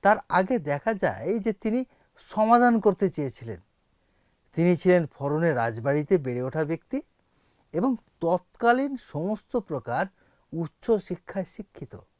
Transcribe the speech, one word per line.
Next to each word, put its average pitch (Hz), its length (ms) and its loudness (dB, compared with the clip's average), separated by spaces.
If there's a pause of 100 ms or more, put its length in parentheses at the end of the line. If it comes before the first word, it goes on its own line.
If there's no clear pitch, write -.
তার 202 160 6 (120)
আগে 190 300 2
দেখা 143 340 -2
যায় 170 460 -2
যে 208 140 -2
তিনি 233 320 -4 (320)
সমাধান 233 600 4
করতে 190 300 2
চেয়েছিলেন। 117 500 -8 (920)
তিনি 175 240 4
ছিলেন 180 300 4
ফরনের 151 480 -2
রাজবাড়িতে 123 640 0
বেড়ে 127 240 -4
ওঠা 139 240 -4
ব্যক্তি 165 360 -6 (720)
এবং 233 220 0 (240)
তৎকালীন 240 800 0
সমস্ত 202 600 -6
প্রকার 151 480 -4 (480)
উচ্চ 165 380 -6
শিক্ষায় 190 540 -4
শিক্ষিত। - 500 -18 (240)